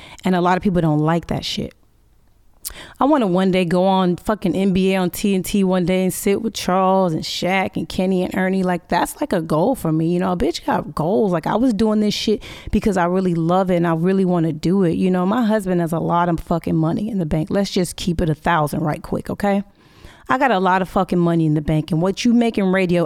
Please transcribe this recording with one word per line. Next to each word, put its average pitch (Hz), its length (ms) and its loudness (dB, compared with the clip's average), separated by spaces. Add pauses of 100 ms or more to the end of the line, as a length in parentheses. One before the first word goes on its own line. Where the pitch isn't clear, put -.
(220)
And 185 100 0
a 180 60 2
lot 180 160 2
of 180 80 -2
people 180 160 2
don't 156 200 2
like 160 280 0
that - 160 -4
shit. - 300 -8 (1300)
I - 20 0
wanna 269 240 4
one 185 240 2
day 185 140 2
go 180 180 2
on 190 320 2
fucking 185 400 -2
N 190 160 0
B 190 220 2
A - 20 0
on 185 140 0
T 196 260 -2
N 185 80 0
T 196 220 0
one 185 200 0
day 185 200 0
and 180 80 0
sit 202 280 -2
with 226 120 -6
Charles 190 580 2
and 156 120 -4
Shaq 190 520 -4
and - 140 -6
Kenny 185 340 0
and - 100 -6
Ernie. 190 300 0
Like, 180 240 -2
that's, - 320 -2
like, 294 140 -4
a 180 80 0
goal 165 340 0
for - 160 -2
me. 160 220 0
You 175 60 0
know, 185 120 0
a 180 60 -2
bitch 262 280 -4
got 226 300 -4
goals. 190 380 0
Like, 160 120 -2
I - 120 0
was 247 160 2
doing 214 260 2
this 208 140 2
shit - 280 -2 (300)
because 214 240 2
I 185 80 2
really 180 320 0
love 175 340 2
it 185 60 2
and 170 120 2
I 165 80 2
really 190 280 2
wanna 175 300 0
do 170 300 0
it. 170 100 2
You 190 180 0
know, 180 140 0
my 220 180 0
husband 190 380 0
has 160 100 -2
a 165 80 0
lot 170 300 0
of 165 100 0
fucking 170 380 -2
money 170 320 -2
in 214 80 -4
the 175 80 -2
bank. 156 240 -2
Let's 196 220 0
just 180 260 -2
keep 170 240 -2
it 170 80 0
a 156 60 0
thousand 165 480 0
right 151 200 -4
quick, - 260 -6
okay? 202 340 -2 (640)
I - 80 2
got 262 140 2
a 190 80 2
lot 185 220 2
of 185 60 -4
fucking 185 320 0
money 170 260 2
in 151 100 2
the 156 60 0
bank, 156 300 -2
and 160 100 0
what 190 220 -2
you 240 80 4
make 233 260 2
in 190 140 2
radio 180 340 2